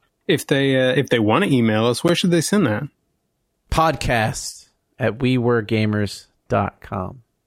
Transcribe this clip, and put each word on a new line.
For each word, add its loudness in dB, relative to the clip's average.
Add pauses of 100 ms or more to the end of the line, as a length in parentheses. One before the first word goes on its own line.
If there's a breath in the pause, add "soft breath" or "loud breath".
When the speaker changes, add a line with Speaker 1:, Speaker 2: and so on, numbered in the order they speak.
(260)
Speaker 1:
If 0
they, 2
uh, 2
if 0
they 2
wanna 2
email 2
us, -2
where 2
should 0
they 2
send 0
that? -2 (880)
Speaker 2:
Podcast -2 (300)
at -4
we 0
were 0
gamers -2 (220)
dot -2
com. -10 (240)